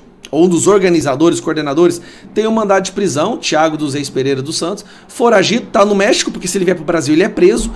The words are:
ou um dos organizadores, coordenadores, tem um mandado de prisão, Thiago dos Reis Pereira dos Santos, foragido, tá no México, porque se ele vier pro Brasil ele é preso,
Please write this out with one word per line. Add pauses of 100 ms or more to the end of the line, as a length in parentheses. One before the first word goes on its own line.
(300)
ou
um
dos
organizadores,
coordenadores, (340)
tem
um
mandado
de
prisão,
Thiago
dos
Reis
Pereira
dos
Santos, (240)
foragido,
tá
no
México,
porque
se
ele
vier
pro
Brasil
ele
é
preso,